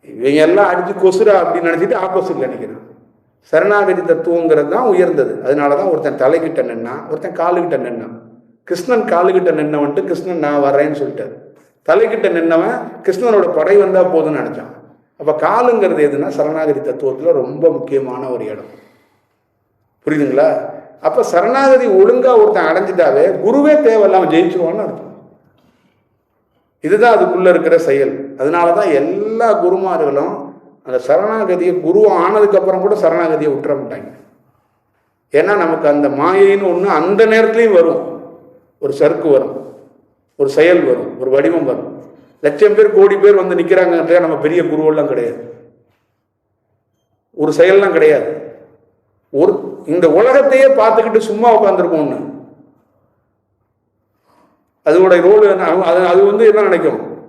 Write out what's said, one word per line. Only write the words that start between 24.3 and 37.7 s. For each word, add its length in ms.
அர்த்தம். 460
இதுதான் 360
அதுக்குள்ள 320
இருக்கிற 300
செயல். 560
அதனாலதான் 580
எல்லா 720
குருமார்களும் 800
அந்த 240
சரணாகதியை, 720
குரு 280
ஆனதுக்கு 500
அப்புறம் 220
கூட 140
சரணாகதியை 560
விட்டுற 260
மாட்டாங்க. 360
ஏன்னா 240
நமக்கு 320
அந்த 200
மாயைன்னு 580
ஒண்ணு 200
அந்த 400
நேரத்துலயும் 460